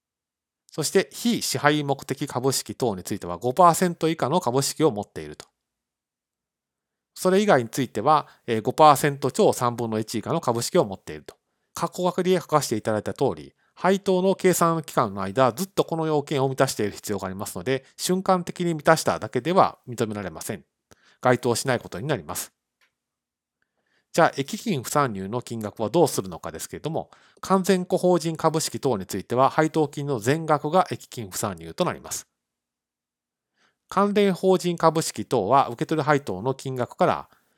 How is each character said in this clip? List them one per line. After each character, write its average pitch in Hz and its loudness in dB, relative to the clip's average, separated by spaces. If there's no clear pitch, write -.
そ 156 -6
し - -2
て、 - 2
非 220 -2
支 - -4
配 147 2
目 139 -4
的 143 -4
株 131 0
式 - -4
等 110 -2
に 90 -10
つ 107 -4
い 92 -6
て 90 -8
は、 87 -6
五 123 -2
パ 175 8
ー 160 4
セ 185 0
ン 170 -2
ト 160 -2
以 165 -2
下 127 -2
の 170 0
株 123 0
式 - -2
を 156 4
持 104 -6
っ - -10
て 82 -12
い 76 -12
る 76 -14
と。 - -20
そ - 0
れ 190 4
以 208 2
外 165 6
に - -6
つ - -4
い - 0
て 107 -4
は、 147 2
え 113 0
ー、 104 -4
五 127 -2
パ 156 8
ー 135 8
セ 151 2
ン 139 -4
ト 139 -2
超 170 4
三 120 0
分 117 -4
の 110 -2
一 110 -4
以 98 -6
下 113 -4
の 165 0
株 117 0
式 - 0
を 147 4
持 95 -8
っ - -16
て 78 -14
い - -12
る 76 -16
と。 - -20
括 170 -6
弧 180 0
書 185 -2
き - 0
で 180 2
書 - -14
か 151 4
せ - -4
て 113 0
い 104 -4
た 113 -2
だ 107 0
い 101 -6
た 98 -6
通 139 0
り、 - -18
配 190 2
当 185 0
の 190 2
計 180 2
算 165 2
期 - -12
間 113 0
の 101 -8
間、 110 2
ず 190 -6
っ - -16
と - -2
こ 165 -6
の 160 -2
要 151 0
件 139 -2
を 135 2
満 131 -6
た 135 4
し - -4
て 110 -2
い - 0
る 101 -4
必 - -8
要 98 -4
が 92 -8
あ - -6
り 92 -10
ま 101 -8
す - -10
の 90 -10
で、 127 -2
瞬 185 -2
間 185 2
的 - -6
に 170 0
満 151 -6
た 160 4
し - -4
た - 0
だ 107 -8
け 123 -2
で 160 -2
は 151 2
認 120 -4
め 107 -6
ら 104 -8
れ 90 -8
ま 80 -14
せ - -8
ん。 - -14
該 127 4
当 120 0
し - -4
な 123 2
い 110 -2
こ - -12
と 90 -10
に 127 -8
な 151 -2
り 82 -8
ま 85 -10
す。 - -12
じ 170 6
ゃ 151 6
あ、 - 2
益 139 -6
金 - -4
不 - -10
算 139 0
入 95 -6
の 117 -6
金 117 -10
額 104 -8
は 104 -2
ど 165 4
う 131 2
す - -4
る 92 -8
の 90 -12
か 80 -12
で - -12
す - -12
け 87 -12
れ - -14
ど 147 -8
も、 147 -8
完 190 2
全 180 2
個 180 -2
法 180 4
人 160 -2
株 160 0
式 - -6
等 127 2
に 92 -6
つ 98 -6
い 90 -6
て 120 -4
は、 127 6
配 156 2
当 156 0
金 143 -8
の 131 -2
全 151 0
額 151 0
が 180 2
益 - -10
金 107 -12
不 - -12
算 101 -4
入 82 -14
と 180 0
な 135 -2
り 73 -10
ま - -16
す。 - -12
関 202 0
連 202 4
法 185 4
人 170 -2
株 160 2
式 - -6
等 104 0
は、 131 4
受 120 -4
取 156 -2
配 143 2
当 95 -6
の 127 -2
金 131 -10
額 120 -4
か 180 2
ら、 87 -2